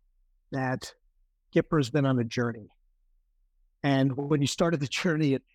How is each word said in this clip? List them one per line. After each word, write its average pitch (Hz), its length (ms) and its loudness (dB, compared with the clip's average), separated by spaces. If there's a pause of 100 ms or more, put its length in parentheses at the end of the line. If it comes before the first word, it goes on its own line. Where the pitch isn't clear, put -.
(520)
that 131 420 -4 (600)
Gipper 165 260 2
has 127 100 0
been 139 160 0
on 135 140 2
a 120 40 0
journey. 117 460 -4 (1120)
And 135 320 2
when 143 260 0
you 139 60 2
started 170 320 0
the 143 80 -4
journey, 156 460 0
it, 131 100 -2 (120)